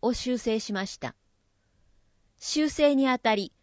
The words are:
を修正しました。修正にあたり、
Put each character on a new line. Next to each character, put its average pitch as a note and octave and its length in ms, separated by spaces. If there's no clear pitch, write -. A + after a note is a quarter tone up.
を B3 120
修 B3 260
正 A3+ 220
し G#3+ 120
ま G3 140
し - 100
た。 B2 200
修 D4+ 300
正 C#4+ 260
に C4+ 140
あ B3+ 100
た A3 160
り、 G3+ 180